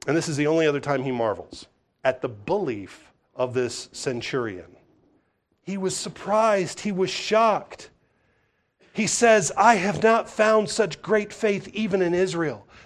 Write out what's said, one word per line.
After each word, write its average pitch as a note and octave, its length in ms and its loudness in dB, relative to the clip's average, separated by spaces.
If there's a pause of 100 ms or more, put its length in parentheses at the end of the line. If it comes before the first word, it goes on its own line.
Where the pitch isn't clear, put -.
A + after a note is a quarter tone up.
And C#3+ 100 2
this D#3+ 120 -2
is D3 80 -4
the D3 100 0
only D#3+ 200 4
other C#3+ 140 2
time C#3 220 -2
he C3+ 80 -2
marvels, A2+ 560 -4 (380)
at C3 160 0
the C3+ 80 -4
belief A2+ 840 -6 (220)
of B2 200 -4
this B2 380 -4
centurion. A#2 760 -6 (1000)
He G3 140 -8
was F#3+ 180 -4
surprised. G3+ 840 0
He G#3 120 -4
was F#3 160 0
shocked. - 840 0 (1000)
He A3 140 -2
says, A3 500 4
"I A3 200 6
have F#3 260 -2
not A3 260 4
found A3 400 2
such G3+ 320 -2
great G#3 320 0
faith G3+ 400 -2
even G3 300 0
in E3+ 120 2
Israel." E3 520 -2 (180)